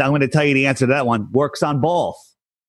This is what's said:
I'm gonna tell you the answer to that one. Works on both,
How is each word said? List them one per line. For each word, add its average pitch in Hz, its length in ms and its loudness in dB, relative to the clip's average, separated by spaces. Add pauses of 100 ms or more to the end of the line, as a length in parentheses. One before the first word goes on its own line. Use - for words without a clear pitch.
I'm 139 100 2
gonna 143 160 2
tell 151 160 0
you 143 100 2
the 135 140 2
answer 135 180 0
to 120 80 2
that 139 140 0
one. 113 240 -2
Works 143 320 -2
on 147 160 0
both, 151 380 -2 (520)